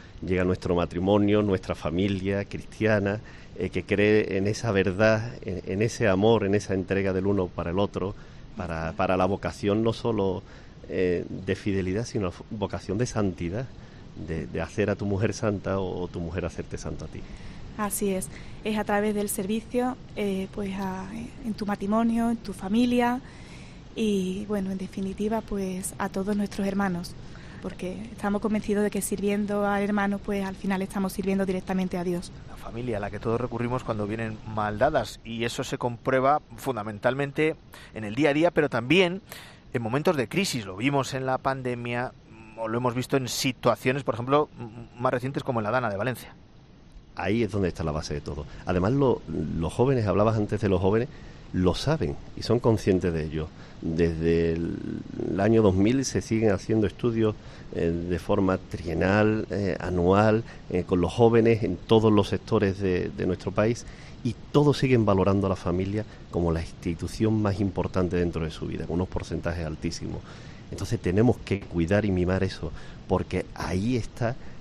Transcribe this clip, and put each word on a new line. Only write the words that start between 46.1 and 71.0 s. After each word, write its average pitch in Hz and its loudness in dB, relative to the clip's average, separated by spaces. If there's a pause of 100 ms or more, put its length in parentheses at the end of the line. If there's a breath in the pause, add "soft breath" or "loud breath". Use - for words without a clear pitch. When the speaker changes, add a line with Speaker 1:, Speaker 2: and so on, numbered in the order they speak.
Speaker 1:
Ahí 101 0
es 101 0
donde 98 2
está 80 -4
la 78 0
base 78 -2
de 73 -4
todo. 73 -8 (200 loud breath)
Además, 92 2
lo, 139 4
los 80 -2
jóvenes, 123 2
hablabas 104 4
antes 104 0
de 104 2
los 92 4
jóvenes, 107 2 (440 loud breath)
lo 90 4
saben 113 0 (200)
y - -8
son 113 2
conscientes 95 4
de 80 0
ello. 78 -4 (340 loud breath)
Desde 82 2
el, 82 -2 (540)
el 90 0
año 110 6
dos 98 8
mil 120 4
se - -2
siguen 110 4
haciendo 107 2
estudios, 110 2 (400 loud breath)
eh, 85 2
de 85 0
forma 98 2
trienal, 92 2
eh, 98 0
anual, 95 4 (260 loud breath)
eh, 92 0
con 92 2
los 85 2
jóvenes 117 6
en 90 0
todos 110 6
los 101 6
sectores 98 2
de, 90 0
de 92 -4
nuestro 92 -2
país, 107 2 (380 loud breath)
y 117 -2 (160)
todos 143 6
siguen 127 4
valorando 98 4
a - 2
la 90 0
familia 95 -2 (260 loud breath)
como 87 2
la 80 0
institución 101 -2
más 98 0
importante 90 0
dentro 85 0
de 78 -4
su - -8
vida, 80 -6
con 76 -4
unos 90 0
porcentajes 82 -4
altísimos. - -6 (480 loud breath)
Entonces - -4